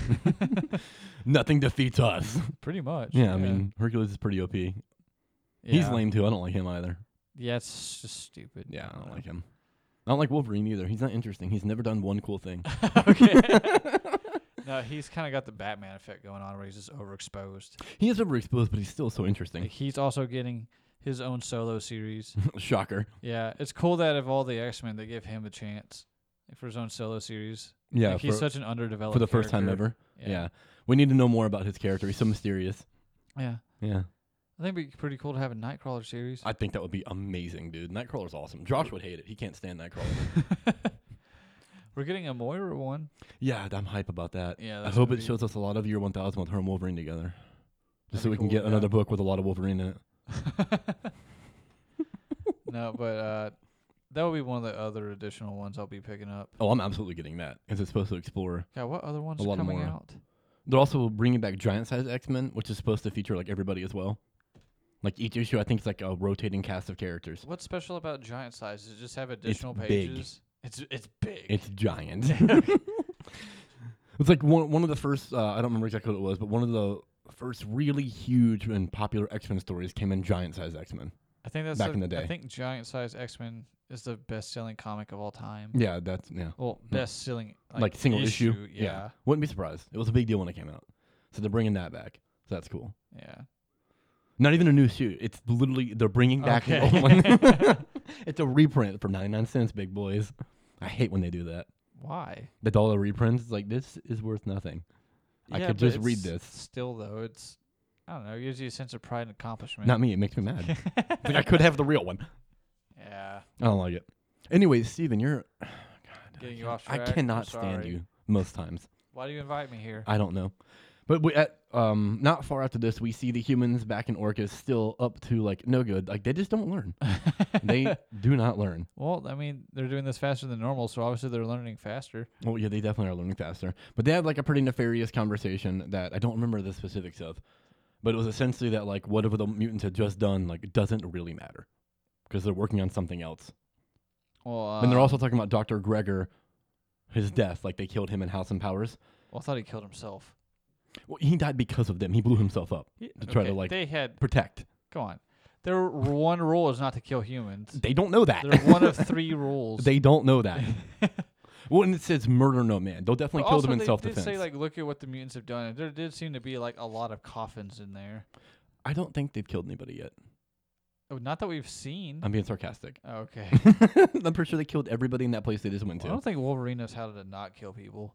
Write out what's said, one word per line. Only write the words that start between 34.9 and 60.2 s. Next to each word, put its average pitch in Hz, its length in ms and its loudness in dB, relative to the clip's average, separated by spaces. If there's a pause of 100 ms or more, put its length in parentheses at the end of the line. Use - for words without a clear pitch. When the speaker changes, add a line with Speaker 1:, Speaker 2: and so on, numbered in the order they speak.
Speaker 1:
be - 60 -20
pretty 139 200 -6
cool 147 160 -8
to 131 60 -4
have 131 120 -4
a 117 40 -10
Nightcrawler 120 500 -8
series. 123 400 -10
Speaker 2:
I 113 80 -4
think 104 180 -4
that 98 100 -6
would 87 80 -8
be 92 180 -6
amazing, 87 640 -8
dude. 82 200 -10
Nightcrawler's 104 420 -8
awesome. 76 300 -14
Josh 127 300 -2
would 92 80 -10
hate 87 180 -12
it. - 80 -20
He 107 80 -14
can't 101 220 -10
stand 90 240 -12
Nightcrawler. - 920 -4 (140)
Speaker 1:
<laughs> - 40 -4 (1040)
We're 139 100 -6
getting 180 220 -6
a 135 60 -6
Moira 151 420 -6
one. 139 340 -8 (300)
Speaker 2:
Yeah, 117 320 -2
I'm 98 140 -4
hype 98 240 -6
about 87 220 -6
that. 90 280 -6
Speaker 1:
Yeah, 107 200 -10
Speaker 2:
I 104 60 -10
Speaker 1:
that's 95 120 -2
Speaker 2:
hope 123 120 6
Speaker 1:
gonna 127 80 2
Speaker 2:
it 113 40 -4
Speaker 1:
be 113 60 -10
Speaker 2:
shows 117 160 -2
us 107 100 -4
a 110 60 -6
lot 101 180 -2
of 107 80 -2
Year 107 140 0
one 101 120 -2
thousand 98 280 -4
with 85 100 -4
her 95 80 -2
and 95 80 -2
Wolverine 92 300 -2
together. 82 400 -8 (760)
Just - 0 -
Speaker 1:
That'd 107 120 -4
Speaker 2:
so - 20 0
Speaker 1:
be 113 60 2
Speaker 2:
we 107 60 0
can 107 100 0
Speaker 1:
cool, 101 40 2
Speaker 2:
get 107 120 2
Speaker 1:
yeah. 107 60 0
Speaker 2:
another 104 200 4
book 107 220 2
with 101 80 0
a 98 40 0
lot 95 140 0
of 95 80 -2
Wolverine 95 340 -2
in 92 100 -4
it. - 1200 -6
Speaker 1:
<laughs> - 0 - (1600)
No, 117 260 -6
but, 120 60 -6 (140)
uh, 107 320 -4 (640)
that 156 100 -2
will 170 100 0
be 151 80 -2
one 123 160 -4
of 120 60 -6
the 110 160 -6
other 107 320 -6
additional 101 440 -12
ones 101 220 -10
I'll 104 80 -8
be 98 160 -16
picking 104 300 -14
up. 101 180 -12 (100)
Speaker 2:
Oh, 107 120 6
I'm 120 100 4
absolutely 95 320 -4
getting 82 240 -10
that. 76 220 -10 (100)
'Cause 101 100 -4
it's 98 120 -4
supposed 98 180 0
to 98 60 -4
explore 90 500 -6 (100)
Speaker 1:
Yeah, 127 100 -8
what 147 180 -8
other 147 180 -8
ones 156 180 -8
Speaker 2:
a 107 40 -2
Speaker 1:
are 101 60 -2
Speaker 2:
lot 98 100 -2
Speaker 1:
coming 92 180 -2
Speaker 2:
more. - 100 -4
Speaker 1:
out? - 280 -10 (500)